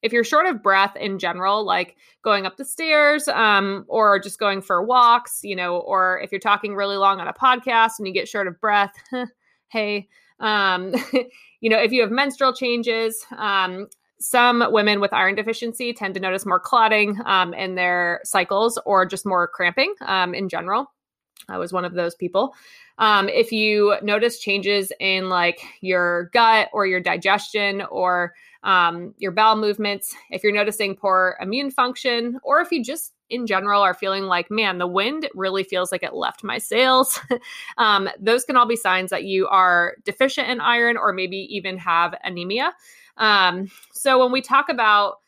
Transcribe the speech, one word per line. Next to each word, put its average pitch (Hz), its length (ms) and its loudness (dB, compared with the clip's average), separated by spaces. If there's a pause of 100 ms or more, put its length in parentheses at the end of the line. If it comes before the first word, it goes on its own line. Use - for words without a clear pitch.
If 226 100 -2
you're 233 120 2
short 311 220 4
of 262 180 -2
breath 196 320 2
in 196 240 -6
general, 190 440 -2
like, 185 320 -2 (260)
going 202 220 0
up 190 120 -8
the 277 80 -10
stairs, 302 640 2
um, 202 580 2
or 208 320 4
just 196 220 -10
going 196 220 -2
for 190 200 0
walks, 240 640 4
you 196 100 -8
know, 180 240 -2
or 185 440 0
if - 100 -10
you're 196 80 -6
talking 202 340 0
really 202 220 -2
long 196 240 2
on - 80 -8
a - 40 -6
podcast 240 680 2
and 208 100 -8
you 190 40 -8
get 185 160 -2
short 196 200 -4
of 175 120 -12
breath, 208 320 2 (200)
<laughs> - 560 -12
hey, 208 400 -4 (320)
um, 190 520 0 (360)
<laughs> - 320 -20
you 226 100 0
know, 220 80 4
if 226 140 2
you 247 100 2
have 208 80 0
menstrual 262 420 0
changes, 233 720 -2 (120)
um, 196 500 -4 (320)
some 240 540 4
women 208 280 2
with 202 120 0
iron 196 240 2
deficiency 226 560 -6
tend 196 220 -8
to 190 60 -8
notice 190 240 -4
more 185 160 0
clotting, 214 640 2
um, 180 300 0
in 185 220 -6
their 175 480 0
cycles 202 600 0
or 190 220 4
just 190 180 -8
more 180 220 0
cramping, 226 540 -2
um, 180 340 -2
in 190 140 -4
general. 190 440 -4 (560)
I 185 100 -6
was 175 140 -6
one 180 120 -2
of 175 100 -8
those 170 200 -2
people. 190 400 -2 (440)
Um, 208 300 4
if 226 240 0
you 208 500 2
notice 214 360 0
changes 196 600 -2
in, 190 280 -2
like, 175 320 0 (200)
your 175 520 -2
gut 226 400 4
or 202 140 0
your 185 140 0
digestion 196 920 -2
or, 180 440 0 (280)
um, 175 560 0
your 190 140 -4
bowel 220 240 4
movements, 208 580 -4 (160)
if 175 120 -8
you're 208 100 2
noticing 208 440 -2
poor 185 440 2
immune 254 300 -4
function, 247 720 -2
or 294 180 2
if 349 120 -4
you 302 100 -2
just 262 300 -8 (180)
in 247 160 -6
general 202 360 2
are 185 120 2
feeling 196 300 -4
like, 180 260 -2
"Man, 208 280 -2
the 180 80 -2
wind 233 480 -2
really 190 300 -2
feels 185 260 -4
like 180 120 -6
it 175 120 -8
left - 300 -6
my 208 140 -6
sails," 262 600 2 (100)
<laughs> - 480 -8
um, 202 300 2 (100)
those 226 260 0
can 262 120 0
all 240 100 6
be 226 100 0
signs 185 340 -2
that 185 140 -4
you 190 240 0
are 180 560 4
deficient 262 440 -2
in 247 120 -2
iron 233 360 2
or 208 160 0
maybe 185 240 -4 (180)
even 190 240 -6
have 170 440 0
anemia. 190 500 -4 (440)
Um, 190 540 2 (220)
so 262 260 2
when 254 140 4
we 262 80 0
talk 269 280 0
about 214 480 2 (120)